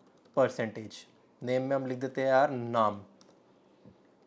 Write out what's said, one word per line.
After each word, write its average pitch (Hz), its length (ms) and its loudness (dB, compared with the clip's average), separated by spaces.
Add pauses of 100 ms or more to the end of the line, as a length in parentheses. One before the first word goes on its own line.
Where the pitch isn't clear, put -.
(380)
परसेंटेज, 113 680 -2 (360)
नेम 127 200 0
में 135 140 -2
हम 135 120 -2
लिख 127 120 -6
देते 135 220 -4
हैं 131 60 2
यार 135 240 4
नाम। 117 500 0 (1300)